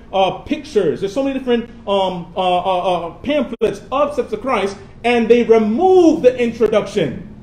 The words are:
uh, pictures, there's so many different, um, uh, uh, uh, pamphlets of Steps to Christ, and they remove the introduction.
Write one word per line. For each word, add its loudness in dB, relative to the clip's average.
uh, 0
pictures, -2
there's -6
so -2
many -2
different, -2
um, -2
uh, 0
uh, -2
uh, -12
pamphlets -2
of 0
Steps -6
to -4
Christ, -4
and 2
they 4
remove 4
the 4
introduction. -2